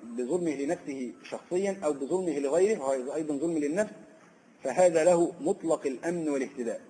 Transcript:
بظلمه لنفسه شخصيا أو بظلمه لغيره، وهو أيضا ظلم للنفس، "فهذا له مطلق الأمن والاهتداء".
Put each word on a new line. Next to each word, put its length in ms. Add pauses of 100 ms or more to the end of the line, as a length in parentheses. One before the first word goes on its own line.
بظلمه 520
لنفسه 580 (100)
شخصيا 600
أو 100
بظلمه 460
لغيره، 400
وهو 360
أيضا 200
ظلم 220
للنفس، 360 (680)
"فهذا 400
له 360
مطلق 480
الأمن 420
والاهتداء". 600